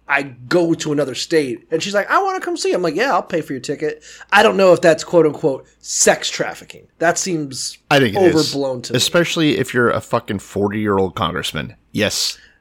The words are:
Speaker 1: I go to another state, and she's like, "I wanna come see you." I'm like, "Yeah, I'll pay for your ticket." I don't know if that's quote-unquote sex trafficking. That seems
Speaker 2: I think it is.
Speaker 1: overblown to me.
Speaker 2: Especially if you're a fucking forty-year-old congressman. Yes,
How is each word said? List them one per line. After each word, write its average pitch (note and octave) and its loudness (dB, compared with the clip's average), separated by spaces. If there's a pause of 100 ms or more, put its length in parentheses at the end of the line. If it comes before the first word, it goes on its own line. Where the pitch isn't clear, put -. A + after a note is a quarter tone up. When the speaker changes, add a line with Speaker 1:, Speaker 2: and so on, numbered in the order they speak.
Speaker 1:
I C#3+ 0
go D#3 -2
to D#3+ -4
another C#3 -2
state, C3+ -2
and D#3+ -2
she's G3 -6
like, G3+ -2
"I E4+ 2
wanna F#4+ -2
come F4 -6
see F#4+ -2
you." F4 0
I'm F3+ -2
like, E3 0
"Yeah, A#3 0
I'll F#3 0
pay E3+ -4
for D3 -8
your B2+ -8
ticket." D3 -6 (260)
I G#3 6
don't G3+ 4
know F#3+ 6
if - 2
that's D#3+ 4
quote-unquote D3+ 0 (120)
sex - 0
trafficking. - -10 (100)
That E3+ 0
seems D3+ -6 (120)
Speaker 2:
I C#3+ 4
think A#2 2
it G3 4
is. E3+ 6
Speaker 1:
overblown C#3 -2
to - -8
me. A2+ 0
Speaker 2:
Especially D#3+ 0
if C3 -4
you're A#2+ 2
a G#2+ 0
fucking A2 -4
forty-year-old G2+ 0
congressman. D2+ -4 (160)
Yes, - -2 (240)